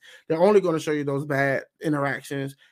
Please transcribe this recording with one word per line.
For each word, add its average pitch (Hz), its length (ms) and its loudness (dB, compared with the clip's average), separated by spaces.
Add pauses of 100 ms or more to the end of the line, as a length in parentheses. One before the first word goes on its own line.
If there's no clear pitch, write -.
(280)
They're 160 140 0
only 202 200 6
gonna 165 180 0
show 160 120 -4
you 147 120 -2
those 139 220 -4
bad 139 380 0 (180)
interactions. 139 720 -4 (160)